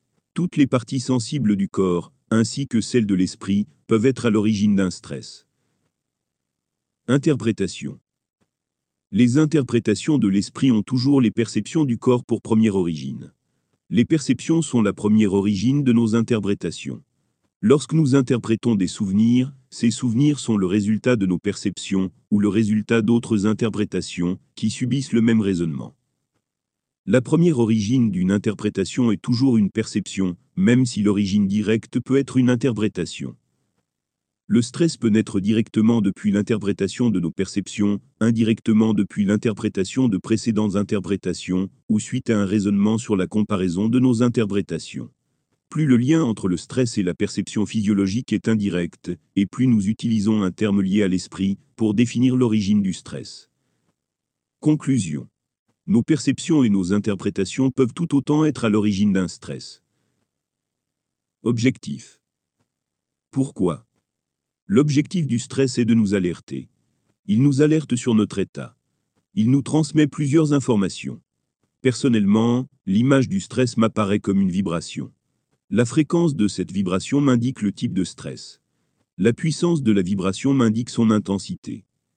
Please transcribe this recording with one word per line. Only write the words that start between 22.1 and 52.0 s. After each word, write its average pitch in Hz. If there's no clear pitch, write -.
ou 104
le 101
résultat 107
d'autres 113
interprétations 98
qui 110
subissent 131
le 113
même 113
raisonnement. 82
La 123
première 156
origine 113
d'une 92
interprétation 104
est 98
toujours 127
une 101
perception, 95
même 123
si 110
l'origine 101
directe 107
peut 131
être 135
une 127
interprétation. 104
Le 110
stress 165
peut 117
naître 104
directement 110
depuis 98
l'interprétation 98
de 92
nos 85
perceptions, 101
indirectement 113
depuis 101
l'interprétation 104
de 98
précédentes 107
interprétations, 92
ou 107
suite -
à 110
un 101
raisonnement 104
sur 107
la 90
comparaison 98
de 123
nos 123
interprétations. 101
Plus 156
le 127
lien 156
entre 110
le 90
stress 120
et 98
la 87
perception 104
physiologique 104
est 101
indirect, 90
et 98
plus 127
nous 110
utilisons 110
un 92
terme 101
lié 98
à 98
l'esprit 95
pour 107
définir 123